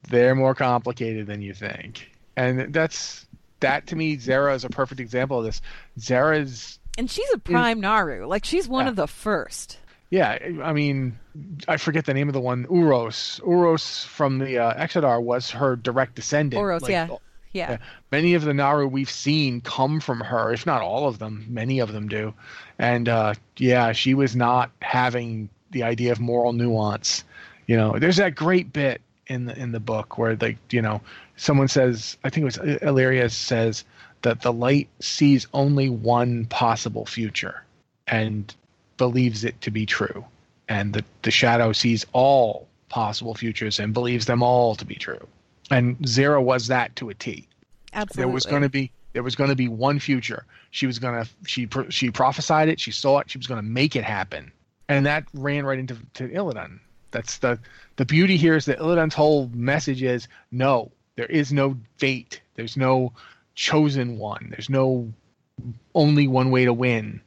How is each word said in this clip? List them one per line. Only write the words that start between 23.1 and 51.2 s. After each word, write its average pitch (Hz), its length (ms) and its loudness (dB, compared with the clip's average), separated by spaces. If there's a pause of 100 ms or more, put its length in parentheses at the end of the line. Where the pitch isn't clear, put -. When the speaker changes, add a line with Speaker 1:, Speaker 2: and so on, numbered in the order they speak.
Speaker 1:
yeah, 123 340 4
she 131 240 2
was 135 200 2
not 123 360 2 (100)
having 120 680 -2 (220)
the 123 140 -4
idea 117 280 0
of 113 80 0
moral 120 340 0
nuance. 113 680 -2 (440)
You 117 100 4
know, 107 220 4
there's 170 180 4
that 185 160 2
great 160 400 0
bit 139 280 -2 (260)
in 123 180 -6
the, 117 140 -10
in 123 140 -6
the 113 60 -4
book 110 380 -6
where, 113 240 0
like, 113 160 -2 (140)
you 120 100 2
know, 107 200 -2 (340)
someone 139 320 4
says, 127 560 0
I 131 80 -2
think 160 100 0
it 147 40 0
was 120 120 -4
I-, 147 240 -2
Illyria 131 480 4
says 113 540 -2 (400)
that 117 180 2
the 123 100 0
light 123 380 2 (100)
sees 139 540 4
only 139 340 2
one 120 580 0
possible 110 600 -2
future - 580 -6 (440)
and 107 460 -2 (440)
believes 120 480 2
it 117 160 -6
to 113 100 -6
be 107 140 -2
true. - 400 -4 (420)
And 101 260 -2
the, 107 120 -4 (160)
the 113 100 0
shadow 117 400 4
sees 117 400 0
all 127 560 4 (220)
possible 113 440 -4
futures 110 460 -4
and 107 140 -2
believes 123 320 -2
them 120 180 2
all 120 320 4
to - 80 -12
be - 120 -12
true. - 300 -10 (460)
And 123 280 2
Zera 139 440 4
was 123 240 2
that 123 300 0
to 117 120 -8
a 98 40 -12
T. 92 340 -12 (460)
Speaker 2:
Absolutely. 208 360 -6
Speaker 1:
There 123 40 -2
was 127 120 -2
gonna 143 220 2
be, 135 240 -2 (220)
there 123 100 -2
was 120 140 -4
gonna 139 180 2
be 127 140 0
one 135 300 0
future. 123 440 -4 (280)
She - 140 -4
was 120 140 -4
gonna, 117 260 -4 (200)